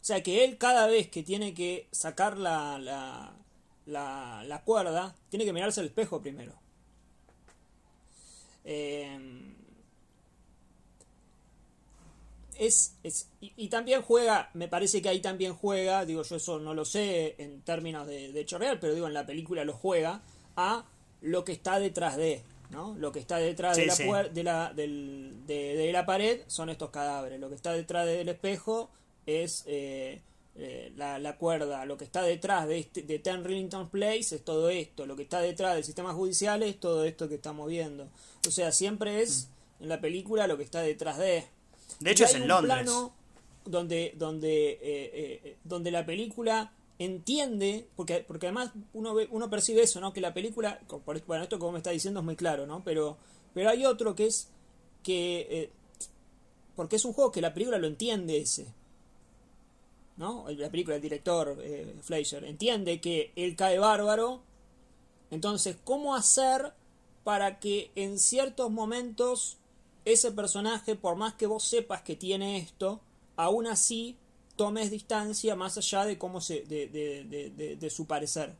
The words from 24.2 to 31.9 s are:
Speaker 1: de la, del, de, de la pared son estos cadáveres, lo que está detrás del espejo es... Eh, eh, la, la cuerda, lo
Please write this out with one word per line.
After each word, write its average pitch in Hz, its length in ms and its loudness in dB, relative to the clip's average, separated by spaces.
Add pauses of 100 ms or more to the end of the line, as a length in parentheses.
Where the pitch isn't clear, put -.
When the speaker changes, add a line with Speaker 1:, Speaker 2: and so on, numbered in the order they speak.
Speaker 1:
de 170 120 -4
la, 165 300 0
del, 139 600 -6 (140)
de, 143 280 -4
de 160 160 2
la 175 140 2
pared 208 420 2
son 160 220 -6
estos 156 220 -8
cadáveres, 139 480 -4
lo 135 100 -8
que 143 60 -10
está 170 180 -4
detrás 170 320 0
del 170 240 0
espejo 196 600 -2 (340)
es... 165 400 -2
Eh, 139 560 -6 (340)
eh, - 400 -12
la, 143 220 -6
la 147 200 -8
cuerda, 147 480 0
lo 139 120 -6